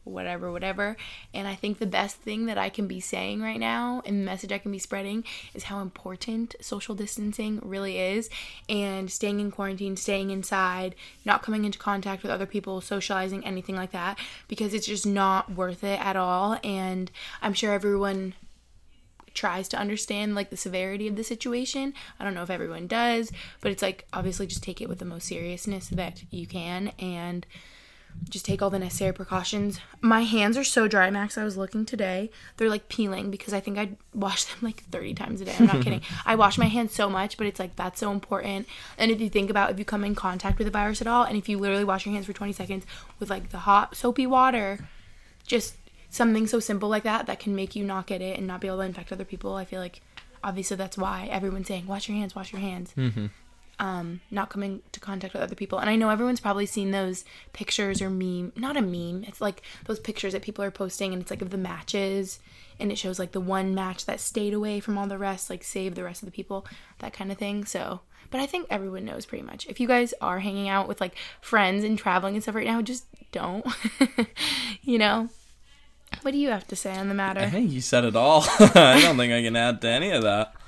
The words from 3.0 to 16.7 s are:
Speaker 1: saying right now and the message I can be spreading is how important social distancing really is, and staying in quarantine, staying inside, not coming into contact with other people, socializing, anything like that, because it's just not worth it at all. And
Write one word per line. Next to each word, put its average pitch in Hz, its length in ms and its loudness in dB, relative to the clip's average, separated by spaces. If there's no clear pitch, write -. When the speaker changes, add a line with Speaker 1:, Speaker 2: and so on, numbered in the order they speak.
Speaker 1:
saying 196 400 -4
right 220 180 -6
now 240 460 -2
and 202 160 0
the 190 40 -2
message 190 280 -6
I 202 60 -4
can 202 120 -6
be 190 80 -8
spreading 196 460 -6
is 196 100 -12
how 202 180 -8
important 196 800 -8
social 202 340 -8
distancing 208 680 -4
really 190 360 -4
is, 196 300 -2
and 190 420 -2
staying 202 300 -2
in 208 100 -2
quarantine, 196 540 -4
staying 196 240 0
inside, 185 640 -2
not 208 160 4
coming 214 240 0
into 202 140 -4
contact 196 420 -2
with 196 100 -4
other 190 140 -2
people, 190 340 -6
socializing, 190 640 -2
anything 190 320 -6
like 185 160 -4
that, 185 280 -4
because 214 240 -2
it's 208 140 -2
just 202 220 -4
not 196 480 2
worth 180 280 -4
it 196 160 -2
at 196 160 -2
all. 185 480 2
And 185 460 -4